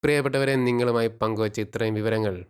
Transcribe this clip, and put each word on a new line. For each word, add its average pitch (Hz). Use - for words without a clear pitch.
പ്രിയപ്പെട്ടവരെ, 135
നിങ്ങളുമായി 120
പങ്കുവച്ച 110
ഇത്രയും 110
വിവരങ്ങൾ 107